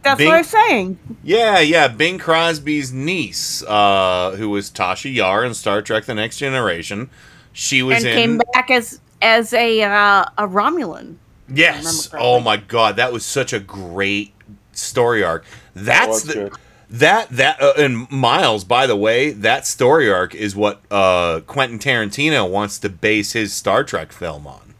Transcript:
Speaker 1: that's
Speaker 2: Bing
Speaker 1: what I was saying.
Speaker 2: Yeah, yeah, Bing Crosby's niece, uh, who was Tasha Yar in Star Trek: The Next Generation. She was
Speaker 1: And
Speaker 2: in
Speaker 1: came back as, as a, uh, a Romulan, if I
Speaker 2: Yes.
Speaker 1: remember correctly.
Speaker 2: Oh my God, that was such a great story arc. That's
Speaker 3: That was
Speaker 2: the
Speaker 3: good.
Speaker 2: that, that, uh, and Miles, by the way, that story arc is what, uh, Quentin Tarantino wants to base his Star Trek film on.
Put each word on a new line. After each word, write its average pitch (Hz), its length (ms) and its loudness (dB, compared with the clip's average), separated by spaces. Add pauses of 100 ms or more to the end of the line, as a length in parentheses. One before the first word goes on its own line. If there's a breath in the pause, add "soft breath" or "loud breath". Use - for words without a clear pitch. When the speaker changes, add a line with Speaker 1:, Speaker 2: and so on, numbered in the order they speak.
Speaker 1:
that's 277 140 2
Speaker 2:
Bing 147 100 4
Speaker 1:
what 320 80 6
I - 40 6
was 339 100 0
saying. 254 500 2 (240)
Speaker 2:
Yeah, 208 360 4
yeah, 156 280 4
Bing 151 300 -2
Crosby's 151 760 -2
niece, 135 720 -6
uh, 95 760 2
who 107 120 -6
was 101 200 -4
Tasha 92 440 -6
Yar 104 320 0
in 120 80 -6
Star 107 280 -2
Trek: 110 240 -4
The 127 100 -8
Next 107 220 -6
Generation. 117 720 -4 (440 soft breath)
She - 280 -2
was 131 220 0
Speaker 1:
And - 40 -2
Speaker 2:
in 117 80 0
Speaker 1:
came 233 220 0 (160)
back 254 160 0
as, 247 300 -2 (220)
as 240 320 2
a, 226 300 2
uh, 202 420 4 (120)
a 208 100 -2
Romulan, 208 680 -4 (320)
if 131 60 -12
I - 20 -10
Speaker 2:
Yes. 156 220 4
Speaker 1:
remember 156 320 -6
correctly. 151 100 -10
Speaker 2:
Oh 123 220 4
my 110 160 0
God, 107 400 0
that 123 160 0
was 113 120 -8
such - 280 -4
a 113 60 -4
great 98 760 -6 (400)
story 117 500 0
arc. 82 220 -2 (300 loud breath)
That's 107 220 0
Speaker 3:
That 226 120 2
was 220 140 -2
Speaker 2:
the 151 100 -8
Speaker 3:
good. 101 200 -6 (380 loud breath)
Speaker 2:
that, 165 400 2
that, 131 300 0
uh, 139 160 4
and 127 320 0
Miles, 127 540 0
by 120 240 2
the 113 80 2
way, 117 360 0
that 110 360 -2
story 131 420 2
arc 92 260 0
is 98 200 -6
what, 104 240 -2 (100)
uh, 90 580 2
Quentin 120 320 -4
Tarantino 123 680 0
wants 101 300 -4
to - 80 -6
base 104 460 -2
his 107 180 -4
Star 107 320 0
Trek 80 300 -8
film 76 340 -10
on. 64 320 -20